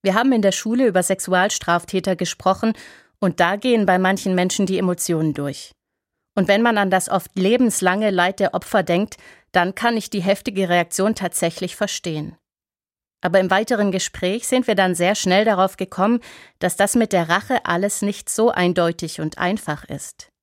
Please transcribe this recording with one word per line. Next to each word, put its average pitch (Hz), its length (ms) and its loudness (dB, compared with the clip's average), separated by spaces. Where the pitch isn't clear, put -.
Wir 190 120 0
haben 254 180 2
in 220 100 4
der 196 100 4
Schule 240 340 0
über 185 160 2
Sexualstraftäter 185 1120 0
gesprochen 190 560 0
und 185 200 0
da 180 160 2
gehen 226 300 2
bei 185 120 4
manchen 185 360 0
Menschen 185 320 0
die 185 120 -2
Emotionen 170 560 0
durch. 143 380 -8
Und 185 140 0
wenn 208 140 4
man 226 160 2
an 196 120 2
das 185 180 0
oft - 300 -4
lebenslange 208 720 2
Leid 185 300 0
der 190 140 0
Opfer 190 280 0
denkt, 180 340 -2
dann 180 220 0
kann 233 220 0
ich - 140 -6
die 196 120 -4
heftige 196 460 -2
Reaktion 180 460 0
tatsächlich 175 600 -4
verstehen. 160 600 -6
Aber 185 200 2
im 185 100 0
weiteren 208 400 0
Gespräch 185 560 -4
sind 254 200 0
wir 214 80 2
dann 185 200 2
sehr 175 200 2
schnell 190 300 2
darauf 190 320 2
gekommen, 208 440 0
dass - 180 -2
das 202 180 2
mit 226 180 2
der 170 160 2
Rache 196 380 0
alles 185 340 -2
nicht - 300 -6
so 226 200 2
eindeutig 170 680 -2
und 156 180 -6
einfach 175 460 -4
ist. - 460 -14